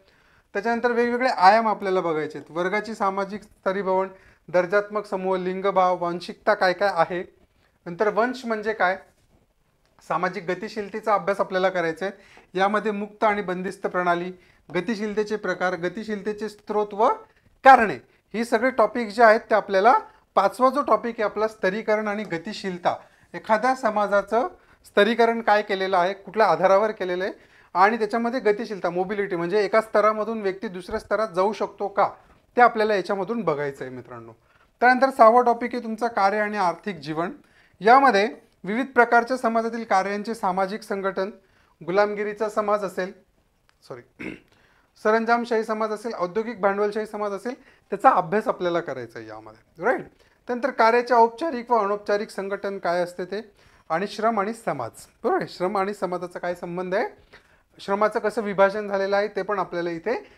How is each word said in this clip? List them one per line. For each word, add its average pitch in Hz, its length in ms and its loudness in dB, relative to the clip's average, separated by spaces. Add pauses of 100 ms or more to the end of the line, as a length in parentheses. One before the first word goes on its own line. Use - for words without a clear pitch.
(520)
त्याच्यानंतर 233 400 -2
वेगवेगळे 240 360 0
आयाम 220 400 6
आपल्याला 196 320 0
बघायचे 156 380 -4
आहेत, 147 180 -12
वर्गाची 208 380 -2
सामाजिक 196 480 -4
स्तरीभवन, 190 640 -2 (400)
दर्जात्मक 202 580 0
समूह, 190 320 -4
लिंगभाव, 185 640 0
वांशिकता 175 520 -2
काय 190 180 2
काय 196 200 0
आहे. 175 420 -2 (520)
नंतर 175 220 -2
वंश 233 360 -2
म्हणजे 220 280 -4
काय, 190 260 0 (1080)
सामाजिक 175 420 -4
गतिशीलतेचा 208 640 -4
अभ्यास 196 260 -2
आपल्याला 185 280 0
करायचा 170 380 -2
आहे. 202 80 -8 (440)
यामध्ये 208 340 0
मुक्त 202 320 -4
आणि 208 180 2
बंदिस्त 185 440 -8
प्रणाली, 175 460 -2 (420)
गतिशीलतेचे 208 640 -4
प्रकार, 185 380 -2
गतिशीलतेचे 208 760 -6
स्रोत 208 460 -4
व 214 140 2 (560)
कारणे, 240 300 8 (400)
ही 226 100 -2
सगळे 233 260 0
टॉपिक 233 380 0
जे 208 140 2
आहेत 226 180 8
ते - 140 -2
आपल्याला, 202 440 4 (360)
पाचवा 202 360 2
जो 277 120 -2
टॉपिक 226 320 0
आहे 220 100 -2
आपला 208 240 -2
स्तरीकरण 214 600 -2
आणि 208 160 -6
गतिशीलता, 175 720 -6 (380)
एखाद्या 220 400 0
समाजाचं 208 720 0 (360)
स्तरीकरण 226 560 4
काय 208 220 4
केलेलं 190 360 0
आहे, 185 160 2
कुठल्या 202 320 0
आधारावर 190 440 4
केलेलं 185 340 -4
आहे 220 80 -6 (420)
आणि 208 240 6
त्याच्यामध्ये 233 420 -2
गतिशीलता, 208 500 -2
मोबिलिटी 185 460 -4
म्हणजे 175 280 0
एका 220 160 2
स्तरामधून 214 600 0
व्यक्ती 190 260 -4
दुसऱ्या 190 320 -8
स्तरात 214 360 -2
जाऊ 190 160 2
शकतो 202 360 -6
का, 190 220 2 (460)
ते 240 60 6
आपल्याला 214 320 4
याच्यामधून 196 480 -2
बघायचं 147 420 -4
आहे, 127 100 -12
मित्रांनो. 117 380 -16 (480)
त्यानंतर 254 300 6
सहावा 247 320 8
टॉपिक 233 320 0
आहे 240 80 -6
तुमचा 220 260 -6
कार्य 202 300 2
आणि 208 180 -2
आर्थिक 180 400 -2
जीवन. 156 340 -6 (500)
यामध्ये 226 480 6 (360)
विविध 220 300 -4
प्रकारच्या 233 420 4
समाजातील 226 480 -4
कार्यांचे 202 500 -2
सामाजिक 196 480 -2
संघटन, 190 480 -4 (560)
गुलामगिरीचा 208 600 0
समाज 208 360 -2
असेल, 185 280 -6 (760)
सॉरी, - 460 -14
<clears throat> - 160 -20 (520)
सरंजामशाही 226 600 0
समाज 220 280 -4
असेल, 214 260 -8
औद्योगिक 214 420 -6
भांडवलशाही 202 460 0
समाज 208 260 -8
असेल, 202 220 -8 (360)
त्याचा 208 200 4
अभ्यास 196 380 0
आपल्याला 175 320 -2
करायचा 127 380 -10
आहे 113 100 -14
यामध्ये, 110 560 -18
राईट? 247 220 0 (400)
त्यानंतर 247 240 -4
कार्याचे 240 440 2
औपचारिक 240 560 0
व 240 80 2
अनौपचारिक 208 520 -2
संघटन 196 480 -8
काय 175 220 -2
असते 175 240 -6
ते 190 260 -10 (380)
आणि 170 180 -2
श्रम 220 340 0
आणि 208 140 -4
समाज, 139 360 -6 (340)
बरोबर 359 120 2
आहे? 196 120 -4
श्रम 190 300 -4
आणि 196 160 -2
समाजाचा 180 440 -8
काय 175 160 -6
संबंध 180 400 -6
आहे, 220 100 0 (760)
श्रमाचं 208 400 0
कसं 208 240 -2
विभाजन 202 460 2
झालेलं 196 280 -2
आहे, 208 120 0
ते 202 140 -6
पण 202 160 -4
आपल्याला 175 320 -4
इथे 170 240 -4 (240)